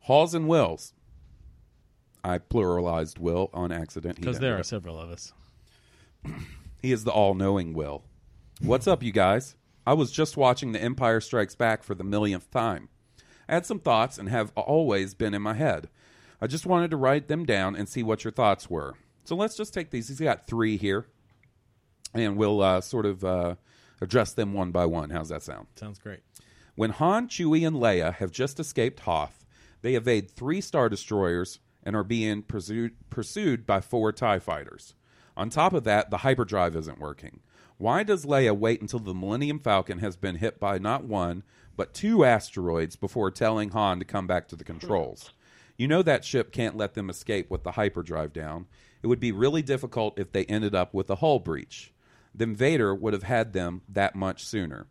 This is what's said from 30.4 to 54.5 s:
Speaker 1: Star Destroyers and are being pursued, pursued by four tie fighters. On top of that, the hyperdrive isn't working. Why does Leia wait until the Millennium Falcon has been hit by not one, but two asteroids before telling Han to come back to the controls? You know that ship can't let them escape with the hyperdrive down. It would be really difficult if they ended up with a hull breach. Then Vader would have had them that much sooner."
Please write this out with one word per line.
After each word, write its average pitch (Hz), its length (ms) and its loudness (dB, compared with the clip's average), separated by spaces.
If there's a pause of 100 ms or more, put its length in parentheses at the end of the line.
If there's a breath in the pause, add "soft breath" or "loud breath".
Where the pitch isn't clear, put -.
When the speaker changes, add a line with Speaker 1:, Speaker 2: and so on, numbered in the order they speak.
Speaker 1:
Star 131 280 2
Destroyers 95 680 -2 (240)
and 98 120 -4
are 104 80 0
being 107 400 -2
pursued, 110 500 -6 (160)
pursued 123 560 -2
by 98 160 2
four 110 300 0
tie 107 280 0
fighters. 73 540 -10 (420 soft breath)
On 107 160 -4
top 175 220 4
of 147 100 0
that, 107 260 2
the 104 80 -2
hyperdrive 101 580 2
isn't 78 240 -8
working. - 420 -14 (360 soft breath)
Why 120 240 2
does 202 240 0
Leia 135 320 4
wait 113 240 2
until 107 160 -6
the 101 160 -6
Millennium 123 460 -2
Falcon 98 400 0
has 95 180 -6
been 92 200 -4
hit 107 220 -4
by 101 200 -2
not 113 240 -2
one, 95 400 -4 (320 soft breath)
but - 180 -6
two 208 320 4
asteroids 87 720 2
before 101 340 -2
telling 110 400 0
Han 98 300 0
to 98 60 -6
come 98 200 -6
back 90 220 0
to - 80 -16
the 82 80 -18
controls? 82 680 -4 (440 soft breath)
You 123 100 0
know 160 140 4
that 156 240 2
ship - 260 0
can't 117 240 -2
let 107 200 -4
them 101 120 -6
escape 95 440 -4
with 92 120 -6
the 90 100 -8
hyperdrive 82 600 -2
down. 80 320 -10 (380 soft breath)
It - 40 -2
would 123 120 2
be 120 120 -2
really 135 300 2
difficult 127 560 -2
if 98 140 -6
they 95 140 0
ended 107 280 -2
up 90 180 0
with 95 200 -2
a 95 60 0
hull 151 200 4
breach. - 560 -6 (400 soft breath)
Then 110 220 -2
Vader 120 400 2
would 104 180 -2
have 98 100 -4
had 113 300 0
them 90 340 -4
that 98 280 0
much 95 280 -4
sooner." 78 480 -6